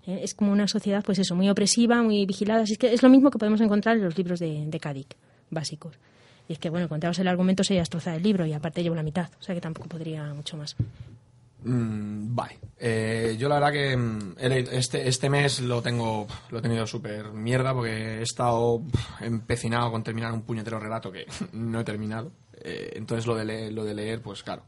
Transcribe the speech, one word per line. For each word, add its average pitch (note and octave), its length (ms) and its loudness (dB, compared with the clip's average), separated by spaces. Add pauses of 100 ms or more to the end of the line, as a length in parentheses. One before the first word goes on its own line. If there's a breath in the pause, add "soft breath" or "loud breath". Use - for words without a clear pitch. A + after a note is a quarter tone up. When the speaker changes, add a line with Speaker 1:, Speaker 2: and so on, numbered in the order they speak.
Speaker 1:
Eh, F#3 160 -4
es G3+ 100 -6
como G3+ 160 2
una G3+ 160 4
sociedad, G3+ 380 0
pues F#3+ 160 2
eso, F3+ 160 0
muy F#3+ 120 4
opresiva, A3+ 540 4
muy G#3 240 2
vigilada. G#3+ 360 2
Así G#3+ 100 0
es G#3 60 -2
que A#3 140 4
es A#3+ 120 4
lo B3+ 40 12
mismo C4+ 220 10
que A3+ 80 -6
podemos G#3+ 220 4
encontrar A3 360 4
en G#3+ 60 4
los E3 160 0
libros F3 220 -2
de, D3+ 260 -2
de D#3 140 -6
K. D3 120 -4
Dick, C3+ 220 -10 (360 soft breath)
básicos. D#3+ 440 -8 (540 soft breath)
Y E3 60 -6
es - 40 -10
que, F3 100 -6
bueno, E3+ 200 -2
contaros D#3+ 320 -2
el F#3+ 80 4
argumento F#3 340 4
sería F#3+ 200 4
destrozar E3 340 -4
el E3+ 80 -2
libro G3 200 4
y D#3 80 0
aparte D#3 300 -4
llevo E3 140 0
la D#3 80 -2
mitad, D#3 240 -2 (100)
o - 40 -20
sea F#3 120 -6
que F3 60 -4
tampoco D#3+ 280 -8
podría D#3 460 -8
mucho D3+ 220 -10
más. D3 180 -10 (880 loud breath)
Speaker 2:
Mm, G#2+ 720 -2
vale. - 240 -4 (200)
Eh, A2+ 600 0
yo C3+ 100 0
la D3 120 4
verdad D3 120 4
que, C#3 240 0
mm, G#2+ 420 -2
he B2+ 100 0
leído, B2+ 240 2
este, B2+ 340 -2
este C3 220 2
mes C#3 320 2
lo A#2+ 220 0
tengo, A2+ 440 -2 (240 loud breath)
lo A#2 80 -6
he A2+ 40 -4
tenido A#2 240 0
súper G#2+ 460 -8
mierda B2+ 420 0
porque A#2 160 -2 (280)
he A2+ 40 -4
estado, A#2 580 2 (100)
pf, - 360 -4
empecinado A#2 680 0
con A2+ 100 -4
terminar A2+ 300 -4
un A2+ 100 -4
puñetero A2 380 -6
relato G#2+ 320 -6
que F#2 140 -12
<laughs> - 260 -10
no A2+ 280 -4
he A2 40 -4
terminado. A2 480 -6 (300)
Eh, - 340 -10
entonces A2+ 300 -4
lo A#2 80 0
de A2 100 -2
le-, A2 260 -6
lo A2 140 -6
de G#2 100 -6
leer, G#2+ 280 -6
pues G2+ 200 -12
claro F#2+ 260 -10